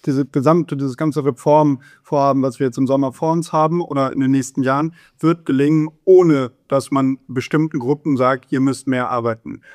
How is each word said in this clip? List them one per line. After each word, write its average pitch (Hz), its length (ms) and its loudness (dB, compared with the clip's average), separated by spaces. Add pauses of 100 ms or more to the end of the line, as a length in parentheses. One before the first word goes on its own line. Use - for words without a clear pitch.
diese 135 220 -2
gesamte, 156 500 0
dieses 135 220 -6
ganze 151 260 -2
Reformvorhaben, 139 1160 0
was 131 180 -4
wir 139 60 0
jetzt 123 100 -4
im 139 100 -2
Sommer 135 280 0
vor 160 180 -2
uns 165 220 -4
haben 160 260 0
oder 139 320 -2
in 135 80 -4
den 131 100 2
nächsten 135 320 0
Jahren, 143 320 -2 (240)
wird 165 280 0
gelingen, 147 420 2 (160)
ohne 160 460 4 (180)
dass 139 220 -2
man 135 360 0
bestimmten 151 520 -2
Gruppen 143 400 -2
sagt, 127 340 -2
„Ihr 135 80 0
müsst 135 260 -2
mehr 127 220 -2
arbeiten“? 113 540 -6 (120)